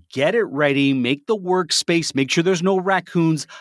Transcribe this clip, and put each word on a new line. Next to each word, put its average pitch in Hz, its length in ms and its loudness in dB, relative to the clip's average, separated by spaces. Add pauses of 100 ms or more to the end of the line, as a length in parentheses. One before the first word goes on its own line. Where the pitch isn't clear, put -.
(120)
get 151 240 0
it 233 80 2
ready, 139 480 2
make 131 340 0
the 220 100 0
workspace, 180 800 -2
make 135 160 0
sure 170 140 0
there's 180 180 0
no 190 160 2
raccoons 175 720 0 (120)